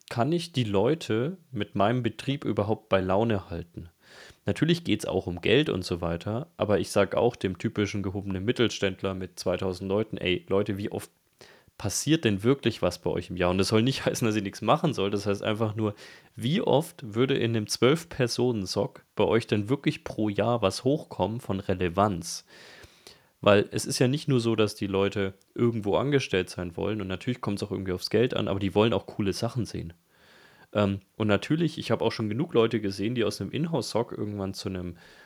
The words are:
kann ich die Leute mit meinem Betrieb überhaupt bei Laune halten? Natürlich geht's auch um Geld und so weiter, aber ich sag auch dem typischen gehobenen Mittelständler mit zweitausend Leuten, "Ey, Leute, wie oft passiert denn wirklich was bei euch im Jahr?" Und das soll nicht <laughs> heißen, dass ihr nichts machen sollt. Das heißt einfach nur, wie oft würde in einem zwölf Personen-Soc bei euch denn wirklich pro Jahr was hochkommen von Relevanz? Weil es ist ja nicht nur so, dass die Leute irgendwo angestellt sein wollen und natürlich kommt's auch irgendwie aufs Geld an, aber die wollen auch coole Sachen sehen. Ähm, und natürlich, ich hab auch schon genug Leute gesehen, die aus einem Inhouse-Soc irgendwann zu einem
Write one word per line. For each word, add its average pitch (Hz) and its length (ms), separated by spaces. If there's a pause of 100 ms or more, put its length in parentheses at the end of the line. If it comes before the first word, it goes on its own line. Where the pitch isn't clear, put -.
kann 117 220
ich 170 220
die 127 100
Leute 117 720 (140)
mit 101 220
meinem 117 300
Betrieb 135 420
überhaupt 107 440
bei 95 120
Laune 98 480
halten? 85 400 (560)
Natürlich 160 380
geht's 101 240
auch 92 180
um 87 160
Geld 143 280
und 92 140
so 90 160
weiter, 92 580
aber 101 220
ich 92 120
sag 98 240
auch 120 200
dem 95 220
typischen 104 460
gehobenen 95 420
Mittelständler 101 680
mit 92 240
zweitausend 92 500
Leuten, 104 280
"Ey, 90 300
Leute, 101 300
wie 104 140
oft - 180 (680)
passiert 151 460
denn 101 200
wirklich 123 380
was 90 180
bei - 100
euch 87 200
im 87 80
Jahr?" 90 140
Und 92 60
das 95 120
soll 110 140
nicht 131 220
<laughs> - 0
heißen, 165 200
dass 107 100
ihr 107 60
nichts 98 200
machen 139 320
sollt. 101 200
Das 101 120
heißt 101 180
einfach 107 320
nur, 107 200 (400)
wie 151 260
oft 127 540
würde 135 200
in 117 200
einem 107 120
zwölf 139 420
Personen-Soc 117 960 (100)
bei 107 80
euch 101 240
denn 107 220
wirklich - 340
pro - 260
Jahr 113 320
was 95 220
hochkommen 123 560
von 95 200
Relevanz? 92 840 (960)
Weil 104 300
es - 140
ist - 140
ja 135 80
nicht 143 200
nur 131 120
so, 113 160
dass 107 200
die 101 120
Leute 98 460 (200)
irgendwo 113 440
angestellt 120 520
sein 90 280
wollen 101 240
und 98 60
natürlich 92 340
kommt's 101 220
auch 101 80
irgendwie 95 200
aufs 90 180
Geld 117 260
an, 107 120
aber 95 120
die 95 140
wollen 110 200
auch 98 120
coole 98 280
Sachen 117 320
sehen. 85 280 (840)
Ähm, 98 240 (160)
und 107 120
natürlich, 151 500
ich - 120
hab 117 120
auch 113 100
schon 110 160
genug 110 260
Leute 117 280
gesehen, 98 340
die 120 80
aus 101 160
einem 98 120
Inhouse-Soc 135 600
irgendwann 104 420
zu - 160
einem 90 280 (280)